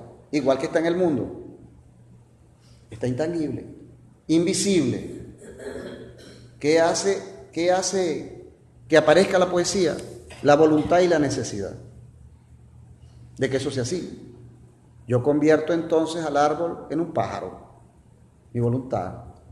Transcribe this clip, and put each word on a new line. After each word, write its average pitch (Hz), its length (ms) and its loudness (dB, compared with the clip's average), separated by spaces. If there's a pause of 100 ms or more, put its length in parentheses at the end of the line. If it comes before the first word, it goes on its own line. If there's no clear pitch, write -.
(300)
igual 135 260 2
que 160 100 -4
está 165 120 -2
en 165 80 0
el 170 100 0
mundo. 151 460 -2 (1500)
Está - 200 -6
intangible, 147 580 -4 (640)
invisible. 165 1040 0 (1300)
¿Qué 156 200 4
hace, 185 720 -2
qué 170 200 0
hace 185 760 -4 (400)
que 160 100 4
aparezca 165 440 6
la 185 100 2
poesía? 175 460 0 (460)
La 143 120 6
voluntad 156 460 6
y 180 80 4
la 165 100 4
necesidad 117 560 -4 (1600)
de - 120 -2
que 135 60 0
eso 131 160 -4
sea 127 100 -2
así. - 540 -8 (720)
Yo 123 120 2
convierto 151 520 2
entonces 160 520 0
al 143 120 -4
árbol 151 520 0
en 147 120 -4
un 160 120 -6
pájaro, 98 680 -8 (760)
mi 120 60 -2
voluntad, 117 640 -4 (280)